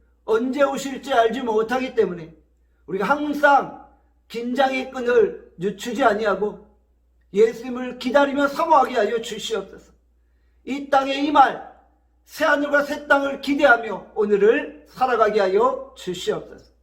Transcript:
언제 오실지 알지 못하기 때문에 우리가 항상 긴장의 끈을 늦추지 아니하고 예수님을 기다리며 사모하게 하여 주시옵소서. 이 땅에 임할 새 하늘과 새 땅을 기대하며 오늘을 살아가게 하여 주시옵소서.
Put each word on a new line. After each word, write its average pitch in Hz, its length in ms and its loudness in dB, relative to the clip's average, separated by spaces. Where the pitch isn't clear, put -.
언제 254 380 0
오실지 277 500 -4
알지 226 300 2
못하기 233 520 -2
때문에 175 400 -2
우리가 190 180 -6
항상 285 800 2
긴장의 254 640 -2
끈을 240 680 0
늦추지 208 440 -6
아니하고 202 640 -2
예수님을 247 680 -2
기다리며 277 500 2
사모하게 285 480 2
하여 220 240 0
주시옵소서. 208 720 -10
이 277 240 -8
땅에 269 260 2
임할 285 600 2
새 - 220 -4
하늘과 285 380 2
새 294 220 -8
땅을 277 360 0
기대하며 233 720 2
오늘을 214 760 2
살아가게 226 520 0
하여 214 560 0
주시옵소서. - 760 -8